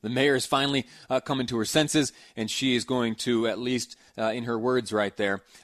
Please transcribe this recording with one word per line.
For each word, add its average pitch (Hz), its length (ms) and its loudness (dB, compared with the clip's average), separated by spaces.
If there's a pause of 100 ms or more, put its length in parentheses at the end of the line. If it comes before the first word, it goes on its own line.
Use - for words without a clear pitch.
The - 60 -4
mayor 135 260 4
is 120 100 0
finally, 139 400 0 (240)
uh, 131 120 2
coming 131 260 -2
to 120 100 -2
her 107 80 0
senses, 151 460 2 (240)
and 110 160 -4
she 131 240 0
is 117 80 0
going 120 320 -2
to, 117 320 0
at 101 100 -2
least, 123 380 -4 (220)
uh, 113 80 -2
in 113 180 -2
her 117 160 -2
words 123 320 0
right 104 240 0
there, 98 260 0 (220)